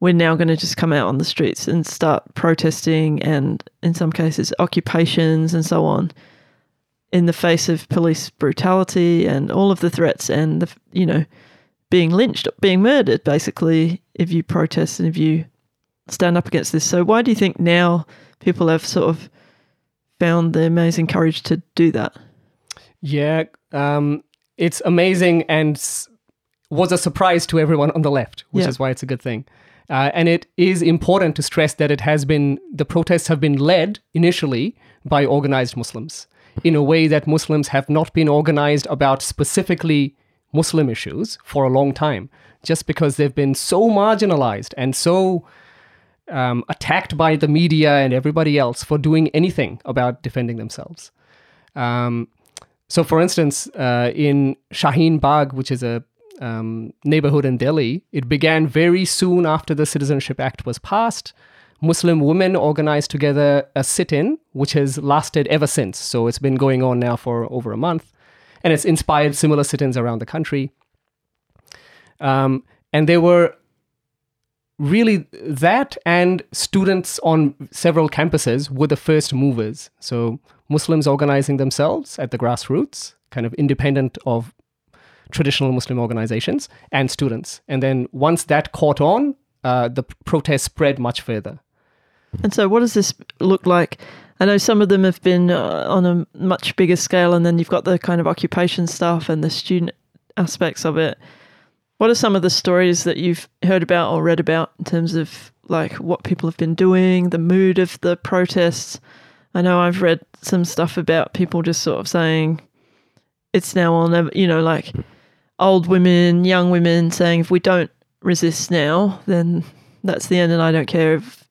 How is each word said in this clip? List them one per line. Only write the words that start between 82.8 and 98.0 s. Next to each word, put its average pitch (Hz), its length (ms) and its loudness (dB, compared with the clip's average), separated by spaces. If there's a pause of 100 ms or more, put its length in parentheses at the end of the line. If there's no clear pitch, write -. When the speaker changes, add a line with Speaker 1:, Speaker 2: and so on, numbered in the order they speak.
Speaker 2:
kind 117 160 -8
of 117 100 -6
independent 135 720 0
of 117 280 -4 (800)
traditional 139 400 0
Muslim 127 280 -4
organizations, 113 720 -4 (220)
and 135 200 -2
students. - 560 -6
And 135 160 -4
then 131 280 -2
once 156 340 0
that 147 260 0
caught 147 280 0
on, 233 360 0 (280)
uh, 123 240 0
the 127 160 -6
p-, - 120 -16 (100)
protest 147 400 -2
spread 139 320 -2
much 120 240 -6
further. 113 380 -8 (840)
Speaker 1:
And 202 100 0
so 202 140 2
what 214 120 4
does 240 140 0
this 202 200 0 (260)
look 185 260 0
like? 175 340 2 (400)
I 185 60 2
know 202 120 4
some 208 240 4
of 196 80 2
them 190 140 4
have 185 180 0
been, 180 300 4
uh, 107 360 -2
on 185 180 2
a 175 200 0 (100)
much - 400 -4
bigger 180 200 4
scale, 175 380 2
and 170 120 2
then 170 140 2
you've 170 100 -2
got - 160 -2
the 180 140 2
kind 175 220 -2